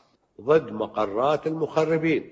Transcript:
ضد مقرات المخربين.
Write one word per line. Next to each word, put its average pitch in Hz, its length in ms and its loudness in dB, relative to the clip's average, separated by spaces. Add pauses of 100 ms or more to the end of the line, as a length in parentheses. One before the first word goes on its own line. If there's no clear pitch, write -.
(420)
ضد 135 300 2
مقرات 107 760 -2
المخربين. 160 840 0